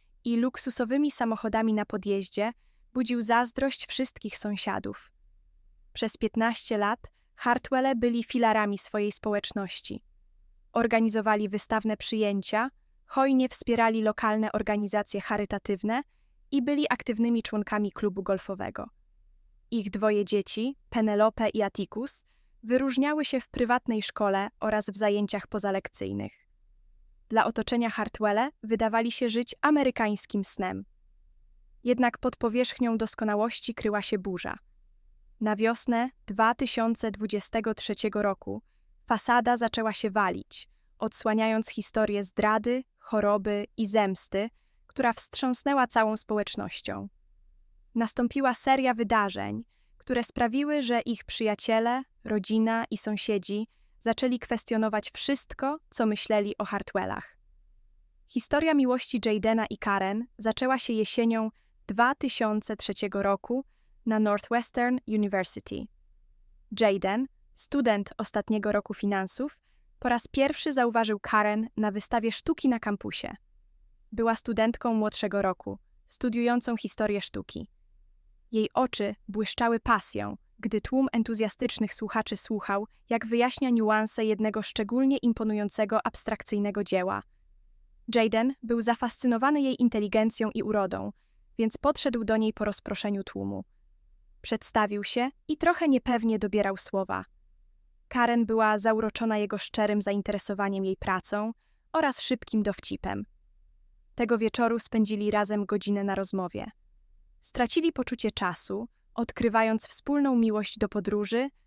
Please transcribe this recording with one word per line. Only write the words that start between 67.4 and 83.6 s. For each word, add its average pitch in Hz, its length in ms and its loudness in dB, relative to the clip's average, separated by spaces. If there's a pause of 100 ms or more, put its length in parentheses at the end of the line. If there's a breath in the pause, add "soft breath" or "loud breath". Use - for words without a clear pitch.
student 226 640 0
ostatniego 208 540 -2
roku 208 220 -2
finansów, 202 640 -4 (400)
po 254 100 -2
raz 240 200 0
pierwszy - 440 0
zauważył 226 480 2
Karen 214 560 2
na 214 140 0
wystawie 214 420 -2
sztuki - 360 0
na 240 100 4
kampusie. - 560 -6 (800)
Była 226 220 2
studentką 226 600 0
młodszego 208 480 0
roku, 196 360 -4 (280)
studiującą 240 720 0
historię 208 440 -2
sztuki. - 480 -8 (840)
Jej 214 220 2
oczy 214 400 0 (140)
błyszczały 220 520 0
pasją, - 560 0 (220)
gdy 214 220 -2
tłum 262 320 0
entuzjastycznych 220 840 -2
słuchaczy 214 420 -4
słuchał, 202 500 -2 (220)
jak 233 180 0
wyjaśnia 240 440 2